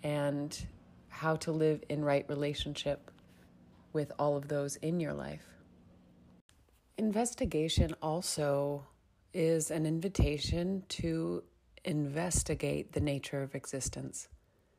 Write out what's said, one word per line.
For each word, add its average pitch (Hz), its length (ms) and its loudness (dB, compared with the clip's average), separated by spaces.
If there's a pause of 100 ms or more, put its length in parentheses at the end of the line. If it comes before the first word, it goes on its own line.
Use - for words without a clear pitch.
and 147 640 -2 (420)
how 160 280 0
to 160 140 -4
live 156 380 4
in 147 160 0
right 143 240 2
relationship 143 840 -2 (840)
with 151 260 0
all 147 180 4
of 143 120 -4
those 143 280 0
in 170 240 0
your 143 120 0
life. 147 340 -6 (1500)
Investigation 190 1040 2
also 143 840 0 (480)
is 165 360 4
an 156 140 0
invitation 170 1040 2
to 165 540 -2 (420)
investigate 147 1080 0
the 143 80 0
nature 139 420 -2
of 139 120 -8
existence. 135 760 -8 (500)